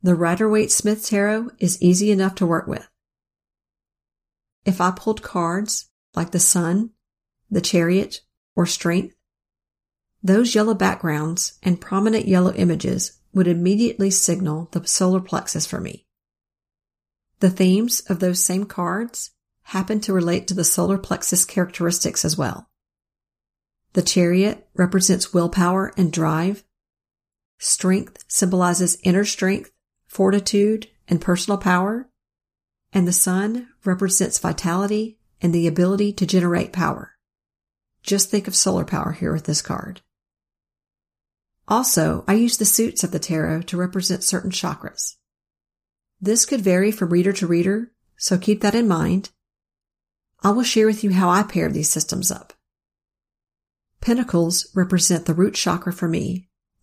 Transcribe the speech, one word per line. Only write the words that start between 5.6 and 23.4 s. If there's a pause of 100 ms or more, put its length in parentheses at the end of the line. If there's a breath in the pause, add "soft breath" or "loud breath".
like
the
Sun, (600)
the
Chariot, (340)
or
Strength, (1080)
those
yellow
backgrounds
and
prominent
yellow
images (140)
would
immediately
signal
the
solar
plexus
for
me. (1300)
The
themes
of
those
same
cards (320)
happen
to
relate
to
the
solar
plexus
characteristics
as
well. (1200)